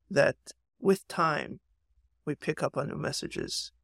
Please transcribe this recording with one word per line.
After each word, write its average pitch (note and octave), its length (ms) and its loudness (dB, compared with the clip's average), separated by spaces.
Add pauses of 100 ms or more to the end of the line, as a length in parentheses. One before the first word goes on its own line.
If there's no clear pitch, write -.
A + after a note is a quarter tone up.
that D3 280 4 (420)
with G3 300 4
time, D3+ 500 0 (640)
we D3+ 100 -2
pick - 280 -4
up - 140 -2
on C3+ 100 -2
new - 80 -6
messages. - 800 -6 (100)